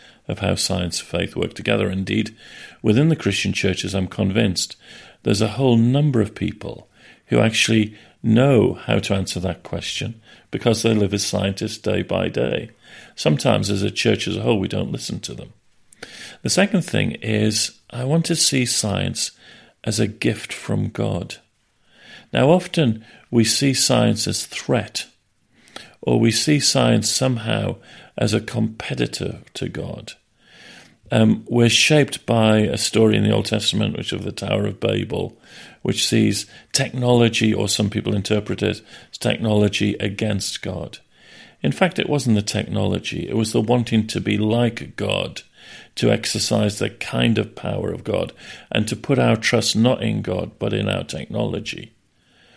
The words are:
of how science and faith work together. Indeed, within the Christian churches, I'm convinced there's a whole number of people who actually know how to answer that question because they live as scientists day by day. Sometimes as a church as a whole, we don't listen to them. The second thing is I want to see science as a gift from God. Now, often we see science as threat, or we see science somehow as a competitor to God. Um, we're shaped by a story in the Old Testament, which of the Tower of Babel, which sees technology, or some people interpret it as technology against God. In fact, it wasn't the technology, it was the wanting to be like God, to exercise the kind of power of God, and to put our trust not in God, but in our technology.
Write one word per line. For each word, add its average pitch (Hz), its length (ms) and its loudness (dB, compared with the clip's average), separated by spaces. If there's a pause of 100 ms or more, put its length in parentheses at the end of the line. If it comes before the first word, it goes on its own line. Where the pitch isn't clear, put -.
(280)
of 104 120 -4
how 95 160 0
science 90 440 -4
and - 80 -12
faith 90 280 -4
work 90 180 -4
together. 104 360 0
Indeed, 101 460 -2 (460)
within 120 280 4
the 160 60 2
Christian 98 380 -2
churches, 95 420 -2
I'm 95 120 -2
convinced 98 680 -2 (480)
there's 104 180 2
a 110 80 2
whole 120 280 4
number 127 440 4
of 104 140 -4
people - 540 -8 (380)
who 120 120 2
actually 110 560 2 (280)
know 120 500 6
how - 260 -2
to - 160 -2
answer 95 240 -4
that 90 240 -6
question - 580 -8 (300)
because 113 320 2
they 113 100 4
live 104 200 2
as 101 120 -2
scientists 98 520 -4
day 98 260 -2
by 92 260 0
day. - 400 -2 (460)
Sometimes 110 540 0
as 98 140 0
a 101 80 -2
church 107 360 0
as 95 100 -4
a 101 40 -4
whole, 113 180 2
we 95 80 -2
don't 98 240 -4
listen - 300 -8
to - 120 -12
them. - 200 -16 (920)
The - 60 -4
second 180 340 2
thing - 300 -2
is 107 640 -2 (100)
I 120 140 -8
want 156 220 2
to 170 100 0
see 135 300 2
science 95 640 -2 (520)
as 113 160 -2
a 110 80 2
gift 113 460 -4
from 104 360 -4
God. 104 480 -4 (920)
Now, 127 180 4
often 151 540 2 (260)
we 117 140 4
see 135 300 2
science 113 540 2
as - 180 -4
threat, - 640 -4 (920)
or 120 180 2
we 113 120 6
see 147 280 2
science 117 500 2
somehow 110 680 -2 (400)
as 110 160 2
a 107 80 0
competitor - 1000 -4 (140)
to 92 160 -6
God. - 440 -10 (1000)
Um, 110 380 4
we're 120 200 6
shaped - 560 4
by 110 340 4
a 107 180 2
story 107 400 4
in 104 60 2
the 104 100 4
Old 107 120 2
Testament, 107 520 -2
which - 160 -6
of 95 100 -6
the 98 80 -6
Tower 101 340 -2
of 104 140 -6
Babel, 101 580 -4 (440)
which - 260 -2
sees 107 380 2 (260)
technology, 120 800 2
or 104 140 0
some 104 220 0
people 104 260 -2
interpret 101 480 -2
it 95 180 0 (300)
as - 60 -14
technology 104 800 0
against 104 640 -4
God. 92 380 -8 (640)
In 135 100 0
fact, 170 280 0
it - 100 -2
wasn't 123 260 2
the 104 60 2
technology, 101 880 -4
it - 80 -6
was 113 160 0
the 120 100 2
wanting 113 460 2
to 101 140 -4
be 104 160 0
like 110 580 -2
God, - 460 -4 (540)
to 117 140 2
exercise 107 680 0
the 104 100 -2
kind 120 480 0
of 107 180 -4
power 95 360 -6
of 90 120 -10
God, 92 280 -4 (400)
and 110 160 0
to - 80 -6
put 127 240 0
our 117 160 4
trust 113 400 0
not 117 260 2
in 107 200 -2
God, 95 380 -4
but 107 140 -2
in 104 140 -2
our 98 160 -2
technology. - 880 -8 (640)